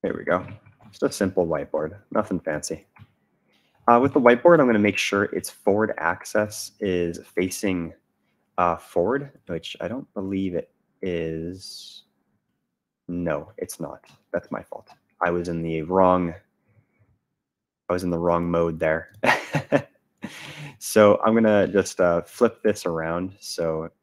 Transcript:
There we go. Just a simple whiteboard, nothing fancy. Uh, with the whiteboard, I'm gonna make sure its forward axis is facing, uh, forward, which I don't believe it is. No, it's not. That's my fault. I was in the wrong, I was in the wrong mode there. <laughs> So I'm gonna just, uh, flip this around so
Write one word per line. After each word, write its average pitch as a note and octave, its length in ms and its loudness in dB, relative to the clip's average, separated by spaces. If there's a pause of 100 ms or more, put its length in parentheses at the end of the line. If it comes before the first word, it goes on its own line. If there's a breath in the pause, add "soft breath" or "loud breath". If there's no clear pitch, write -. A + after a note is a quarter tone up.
There - 120 -4
we - 80 -10
go. F2+ 240 0 (440)
Just - 120 -8
a C#3 80 0
simple F#2+ 360 0
whiteboard, D#2 500 -4 (140)
nothing G#2+ 280 -2
fancy. - 480 -8 (1000)
Uh, A#2+ 120 8
with C3+ 120 2
the D3 80 4
whiteboard, B2+ 400 8
I'm C3 60 6
gonna A2+ 120 4
make G#2 200 2
sure G2+ 260 0
its - 260 -6
forward G#2 460 0
axis - 840 -4
is F2 480 -2
facing, F2+ 680 -4 (640)
uh, F2 180 2
forward, B2+ 560 -4 (140)
which - 340 -10
I F2 80 -6
don't - 240 -10
believe F#2+ 420 -6
it - 160 -8 (300)
is. E2+ 1040 -8 (1040)
No, E2+ 480 -4
it's - 240 -12
not. - 240 -12 (260)
That's - 200 -6
my G2+ 120 -8
fault. - 280 -18 (320)
I F2 80 2
was F2 180 -2
in E2 140 -4
the D#2+ 200 -4
wrong, F2+ 520 2 (1500)
I G2 60 0
was F#2 100 -4
in F2+ 60 -2
the E2+ 80 -2
wrong E2+ 320 0
mode E2+ 280 0
there. D#2+ 440 -2
<laughs> - 680 -2 (880 loud breath)
So G#2 460 6
I'm A2 80 4
gonna G#2+ 340 4
just, F#2+ 320 0
uh, F2 240 4
flip - 400 -2
this G#2 220 0
around E2+ 560 -4
so E2 500 -6 (120)